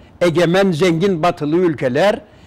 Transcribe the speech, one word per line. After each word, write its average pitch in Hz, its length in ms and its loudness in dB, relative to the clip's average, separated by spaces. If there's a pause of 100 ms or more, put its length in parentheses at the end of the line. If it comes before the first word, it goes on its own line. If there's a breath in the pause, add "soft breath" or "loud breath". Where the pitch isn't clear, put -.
(200 loud breath)
egemen, 175 520 2
zengin 170 500 0
batılı 160 340 -2
ülkeler 160 640 0 (260 loud breath)